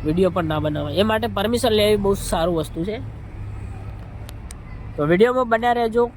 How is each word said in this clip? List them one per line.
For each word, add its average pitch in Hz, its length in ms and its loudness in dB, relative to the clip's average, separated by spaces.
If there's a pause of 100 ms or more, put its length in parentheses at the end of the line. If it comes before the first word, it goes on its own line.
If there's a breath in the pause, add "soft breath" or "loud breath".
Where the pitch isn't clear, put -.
વીડિયો 175 240 4
પણ 175 140 -2
ના 156 160 0
બનાવાય, 151 360 -2
એ 185 80 4
માટે 220 240 2
પરમિશન 226 420 0
લેવી 214 260 4
બહુ 196 180 2
સારું 180 420 0
વસ્તુ 160 280 -2
છે. 202 180 -6 (2000)
તો 147 80 0
વીડિયોમાં 233 440 4
બન્યા 233 240 4
રહેજો. 233 440 2